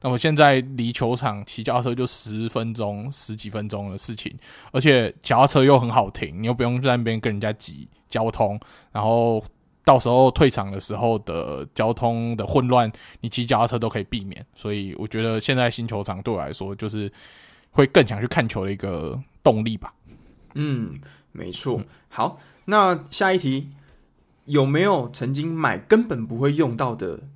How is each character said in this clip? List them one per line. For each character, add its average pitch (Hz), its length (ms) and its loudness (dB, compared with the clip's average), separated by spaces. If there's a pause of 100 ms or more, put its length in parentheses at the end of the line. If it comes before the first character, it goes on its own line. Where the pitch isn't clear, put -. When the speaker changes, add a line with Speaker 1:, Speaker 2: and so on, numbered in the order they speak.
Speaker 1:
那 127 80 -2
我 123 80 0
现 156 180 2
在 143 240 8 (160)
离 120 160 0
球 120 240 0
场 110 300 -4
骑 - 160 -12
脚 123 140 0
踏 123 60 2
车 120 120 -2
就 123 120 -2
十 110 420 -6
分 113 260 -4
钟、 107 360 -6
十 - 240 -8
几 104 140 -10
分 104 220 -6
钟 101 200 -8
的 95 60 -8
事 110 180 -6
情， - 220 -10 (340)
而 135 80 -4
且 131 440 6
脚 120 180 2
踏 143 60 10
车 139 180 4
又 135 160 8
很 120 80 0
好 110 220 2
停， 87 320 -8
你 113 40 -2
又 120 60 2
不 120 100 -2
用 123 200 0
在 131 120 2
那 123 80 0
边 113 160 -2
跟 110 140 -2
人 101 80 -6
家 107 140 -2
挤 71 340 -12 (200)
交 113 220 -2
通， 104 300 -2 (320)
然 104 100 -2
后 113 400 2 (420)
到 131 140 0
时 - 80 -4
候 127 260 4
退 139 180 2
场 98 200 -6
的 98 80 -10
时 101 160 -10
候 113 260 -2
的 73 540 -8
交 113 200 -2
通 117 420 -4
的 104 100 -6
混 123 220 0
乱， 123 240 4 (300)
你 120 60 -6
骑 117 180 -4
脚 117 140 2
踏 117 60 4
车 120 120 -2
都 113 100 -2
可 110 100 -4
以 101 60 -4
避 107 180 -8
免。 98 300 -12
所 104 220 -8
以 98 240 -6
我 107 80 -6
觉 110 160 -4
得 113 180 0
现 135 160 0
在 123 140 4
新 117 180 -6
球 101 160 -4
场 95 160 -8
对 113 140 -4
我 92 40 -2
来 71 140 -6
说 98 220 -8
就 107 160 -6
是 104 200 -4 (600)
会 139 160 6
更 139 200 6
想 104 140 -6
去 123 60 0
看 131 200 0
球 101 200 -4
的 98 60 -2
一 98 40 -4
个 90 420 -6 (240)
动 110 220 4
力 202 140 -4
吧。 - 120 -16 (600)
Speaker 2:
嗯， 135 480 -4 (320)
没 85 180 -12
错。 113 280 -4
Speaker 1:
嗯。 98 80 -8 (240)
Speaker 2:
好， - 280 -4 (280)
那 190 420 4
下 190 240 2
一 185 60 4
题， 135 320 -2 (760)
有 143 220 4
没 147 160 2
有 170 280 2
曾 127 220 -4
经 151 180 -4
买 147 280 0
根 226 280 4
本 117 200 -4
不 113 100 -6
会 139 160 2
用 143 240 2
到 123 180 -2
的 92 260 -6 (160)